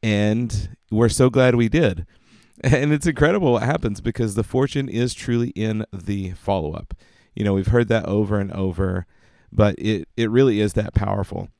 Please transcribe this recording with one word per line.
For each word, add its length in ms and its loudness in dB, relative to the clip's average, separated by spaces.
and 720 -2
we're 180 4
so 220 4
glad 240 4
we 140 2
did. 420 0
<laughs> 60 -20
And 280 2
it's 160 0
incredible 460 2
what 100 0
happens, 360 -2
because 360 -4
the 80 -2
fortune 440 -2
is 260 -2
truly 420 -2
in 360 -4
the 400 -6
follow-up. 640 -6
You 100 -4
know, 100 2
we've 120 0
heard 220 4
that 160 0
over 340 0
and 140 -4
over, 520 -4
but 280 4
it, 280 -2
it 140 0
really 300 4
is 140 0
that 200 -4
powerful. 540 -2